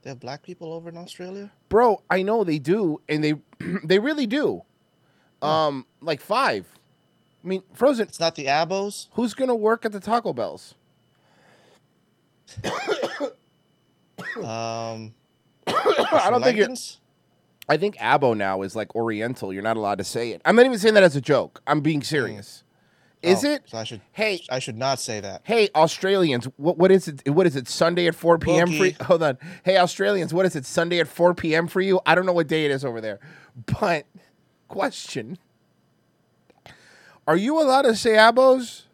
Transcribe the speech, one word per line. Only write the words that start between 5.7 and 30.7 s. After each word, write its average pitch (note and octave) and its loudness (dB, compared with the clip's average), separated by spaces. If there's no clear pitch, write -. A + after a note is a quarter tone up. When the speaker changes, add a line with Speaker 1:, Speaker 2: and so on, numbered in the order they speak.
Speaker 2:
like, D3+ -4
five. G3 -2
I E3+ -14
mean, F#3 -6
Frozen, A#3 2
Speaker 1:
It's - -18
not E3 0
the C#3+ -6
Abos? F3 -2
Speaker 2:
who's A3+ -2
gonna B3+ -2
work A3 0
at G#3+ -4
the G3+ -12
Taco G#3+ -2
Bells? F#2 -8
<coughs> - -6
Speaker 1:
Um, A2+ -8
Speaker 2:
<coughs> - -16
I D#4+ 0
don't A#3+ 2
Speaker 1:
Sri B3+ 4
Speaker 2:
think A3 0
it G3+ 2
Speaker 1:
Lankans? - -14
Speaker 2:
I D#3 2
think G3+ -2
Abo B2 2
now G2 -2
is, F#2+ -8
like, G#2+ -8
Oriental. A2+ -6
You're G2 -8
not A2+ -2
allowed G2+ -2
to G2 -6
say A#2 -6
it. F2+ -12
I'm F#3 4
not A#3+ 8
even B3+ 0
saying G#3+ 4
that G3+ 8
as D#3+ 4
a C#3+ -2
joke. B2 0
I'm D3+ 2
being D3 0
Speaker 1:
Mm. A2+ -10
Speaker 2:
serious. G#2 -6
Is F#3 2
Speaker 1:
Oh, D4 2
Speaker 2:
it? C#4+ -4
Speaker 1:
so - -12
I A2+ -8
should, A2 -14
Speaker 2:
Hey. G#3 -4
Speaker 1:
I C3 -4
should B2 -10
not C3 -2
say G#2+ -8
that. F#2+ -14
Speaker 2:
Hey, G#3+ 2
Australians, D#3+ 2
what, D#3 0
what F#3 6
is F#3+ 4
it? C#3 -8
What E3+ 4
is C#3 0
it? C3 -8
Sunday F3 0
at E3 0
four E3+ 4
P D#3 0
M E3+ 4
for E3+ -2
you? F#3 2
Speaker 1:
Boogie. - -12
Speaker 2:
Hold E3 4
on. C#3 0
Hey, F#3+ 4
Australians, F#3 0
what F#3 2
is F3 0
it? C3+ -8
Sunday F3 -2